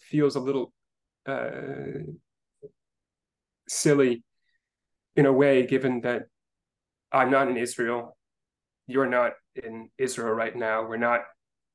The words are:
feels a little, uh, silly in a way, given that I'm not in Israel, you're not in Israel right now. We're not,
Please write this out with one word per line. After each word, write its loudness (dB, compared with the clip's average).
feels 0
a -4
little, -4
uh, -8
silly 2
in 6
a 6
way, 4
given 0
that -4
I'm 4
not 4
in -2
Israel, -4
you're 0
not 2
in -14
Israel -2
right -4
now. -2
We're -8
not, 2